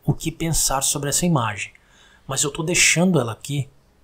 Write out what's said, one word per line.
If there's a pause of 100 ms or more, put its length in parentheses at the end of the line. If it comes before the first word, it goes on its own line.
o
que
pensar
sobre
essa
imagem, (540)
mas
eu
tô
deixando
ela
aqui (340)